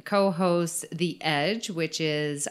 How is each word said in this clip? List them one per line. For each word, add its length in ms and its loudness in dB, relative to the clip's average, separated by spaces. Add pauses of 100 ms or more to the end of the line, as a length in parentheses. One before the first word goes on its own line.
co-host 840 2
The 300 -2
Edge, 480 0
which 320 -2
is 500 0